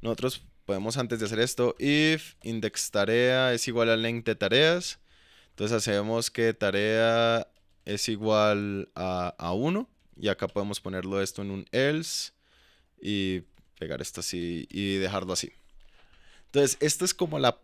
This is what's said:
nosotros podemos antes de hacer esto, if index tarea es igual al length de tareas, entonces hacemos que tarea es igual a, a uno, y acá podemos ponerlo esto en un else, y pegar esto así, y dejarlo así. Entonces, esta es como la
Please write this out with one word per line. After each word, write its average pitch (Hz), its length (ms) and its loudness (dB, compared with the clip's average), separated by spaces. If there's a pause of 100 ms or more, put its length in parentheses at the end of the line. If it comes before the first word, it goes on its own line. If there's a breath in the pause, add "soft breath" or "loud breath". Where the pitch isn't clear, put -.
nosotros 117 420 -4 (220)
podemos 104 320 -4
antes 120 220 -2
de 110 60 -2
hacer 107 140 -4
esto, 123 400 2
if 151 640 2
index 110 480 -4
tarea 123 640 4
es 117 140 -2
igual 117 220 2
al 113 140 4
length 117 240 -2
de 113 80 2
tareas, 156 640 2 (500 soft breath)
entonces 107 260 -2
hacemos 110 540 0
que 113 240 2
tarea 113 960 2 (380)
es 104 220 -4
igual 104 840 2
a, 90 440 -4
a 85 160 -4
uno, 170 360 -2 (260)
y - 120 -4
acá 98 200 -2
podemos 101 320 -4
ponerlo 95 420 -4
esto 98 200 -6
en 101 80 -6
un 98 220 -8
else, 147 640 -2 (680 soft breath)
y 95 400 -2 (380)
pegar 80 220 -6
esto - 180 -10
así, 87 500 -6
y 98 280 -2
dejarlo 92 360 -2
así. - 180 -4 (920 soft breath)
Entonces, 139 360 2
esta 151 240 0
es - 80 0
como 151 260 -2
la 127 240 2